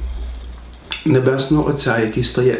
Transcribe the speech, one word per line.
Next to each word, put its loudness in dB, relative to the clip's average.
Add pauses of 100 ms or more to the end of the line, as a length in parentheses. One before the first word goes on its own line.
(1040)
Небесного 2
Отця, 0
який 0
стає 2